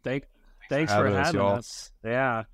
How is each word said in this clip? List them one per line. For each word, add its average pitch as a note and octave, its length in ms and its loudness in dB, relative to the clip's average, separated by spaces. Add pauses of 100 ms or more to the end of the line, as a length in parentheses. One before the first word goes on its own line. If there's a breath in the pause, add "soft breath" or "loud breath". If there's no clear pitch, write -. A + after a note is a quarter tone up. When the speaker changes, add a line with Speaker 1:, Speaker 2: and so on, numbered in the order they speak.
Speaker 1:
Thank, C3+ 220 -4 (460)
thanks D3 200 0
Speaker 2:
Having C#3 220 4
Speaker 1:
for G2+ 60 2
Speaker 2:
us, C#3+ 80 0
Speaker 1:
having D#3+ 160 0
Speaker 2:
y'all. G2+ 140 2
Speaker 1:
us. - 360 -12 (100)
Yeah. A#2 520 -2